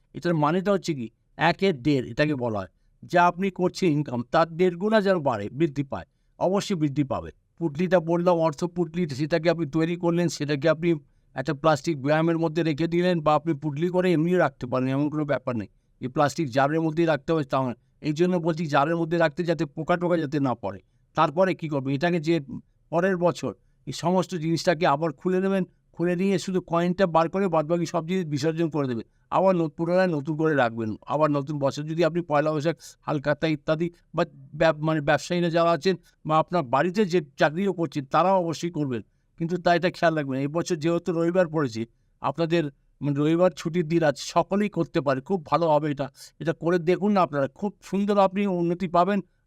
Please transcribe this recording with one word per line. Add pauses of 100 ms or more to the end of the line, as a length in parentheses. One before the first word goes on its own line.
(140)
এটার
মানেটা
হচ্ছে
কি, (280)
একের
দেড়
এটাকে
বলা
হয়। (360)
যা
আপনি
করছেন
ইনকাম,
তার (100)
দেড়
গুণা
যেন
বাড়ে,
বৃদ্ধি
পায়, (340)
অবশ্যই
বৃদ্ধি
পাবে। (260)
পুটলিটা
বললাম,
অর্থ
পুটলি,
সেটাকে
আপনি
তৈরি
করলেন,
সেটাকে
আপনি (460)
একটা
প্লাস্টিক
বয়ামের
মধ্যে
রেখে
দিলেন
বা
আপনি
পুটলি
করে
এমনিও
রাখতে
পারেন,
এমন
কোনো
ব্যাপার
নেই। (340)
এই
প্লাস্টিক
জারের
মধ্যেই
রাখতে
হবে
তা
নয়। (260)
এই
জন্য
বলছি
জারের
মধ্যে
রাখতে,
যাতে
পোকা
টোকা
যাতে
না
পড়ে। (360)
তারপরে
কী
করবেন,
এটাকে
যে (500)
পরের
বছর (340)
এই
সমস্ত
জিনিসটাকে
আবার
খুলে
নেবেন, (300)
খুলে
নিয়ে
শুধু
কয়েনটা
বার
করে
বাদবাকি
সব
জিনিস
বিসর্জন
করে
দেবেন। (220)
আবার
ন-,
পুনরায়
নতুন
করে
রাখবেন। (120)
আবার
নতুন
বছর
যদি
আপনি
পয়লা
বৈশাখ, (240)
হালখাতা
ইত্যাদি (280)
বা (300)
ব্যব-,
মানে
ব্যবসায়ীরা
যারা
আছেন (300)
বা
আপনার
বাড়িতে
যে (160)
চাকরিও
করছেন
তারাও
অবশ্যই
করবেন, (360)
কিন্তু
তা
এটা
খেয়াল
রাখবেন।
এই
বছর
যেহেতু
রবিবার
পড়েছে, (360)
আপনাদের (380)
মানে
রবিবার
ছুটির
দিন
আছে,
সকলেই
করতে
পারে,
খুব
ভালো
হবে
এটা। (320)
এটা
করে
দেখুন
না
আপনারা,
খুব (100)
সুন্দর
আপনি
উন্নতি
পাবেন (280)